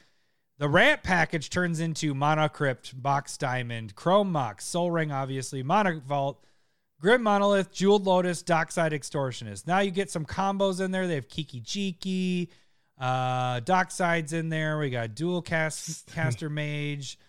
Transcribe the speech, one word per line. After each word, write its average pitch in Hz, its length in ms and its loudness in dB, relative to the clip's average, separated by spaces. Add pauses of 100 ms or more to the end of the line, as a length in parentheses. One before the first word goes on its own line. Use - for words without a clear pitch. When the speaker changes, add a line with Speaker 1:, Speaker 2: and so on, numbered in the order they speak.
(580)
Speaker 1:
The 147 100 0
ramp 226 360 6
package 165 480 0
turns 170 280 0
into 151 360 -2
Mono 151 340 2
Crypt, 131 500 -4
Box 139 380 -2
Diamond, 120 580 -4
Chrome 190 360 4
Mox, 123 340 -2
Soul 175 240 -2
Ring, 160 220 0
obviously, 135 520 -4
Mono 175 360 2
Vault, 139 440 -4 (560)
Grim 226 240 4
Monolith, 202 480 4
Jeweled 196 340 4
Lotus, 180 360 2
Dockside 165 500 0
Extortionist. 127 760 -6
Now 180 120 4
you 202 120 2
get 185 200 -2
some 160 140 -4
combos 196 560 0
in 185 100 -2
there. 185 160 0
They 170 80 0
have 131 140 -6
Kiki 131 320 -8
Jiki, 185 880 -2 (500)
uh, 127 600 0
Dockside's 170 720 2
in 165 160 -2
there. 156 280 -2
We 147 120 0
got 117 260 -4
Dual 175 260 -2
Cast, 160 640 -4
Speaker 2:
<laughs> - 60 -20
Speaker 1:
Caster 147 360 -2
Mage. 147 680 -6 (120)